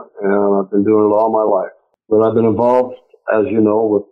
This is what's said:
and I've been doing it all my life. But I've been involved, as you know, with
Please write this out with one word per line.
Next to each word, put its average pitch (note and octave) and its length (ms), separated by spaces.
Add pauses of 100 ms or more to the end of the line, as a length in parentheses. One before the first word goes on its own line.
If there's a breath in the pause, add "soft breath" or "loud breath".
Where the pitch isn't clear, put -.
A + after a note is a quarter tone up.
(220)
and G2+ 340
I've G2 160
been G2+ 120
doing G#2+ 260
it G#2 60
all A2 160
my A2 120
life. G2+ 280 (360)
But G#2+ 140
I've A2 140
been A2+ 100
involved, A#2+ 500 (380)
as G#2+ 160
you A2 100
know, A2 280
with G#2 240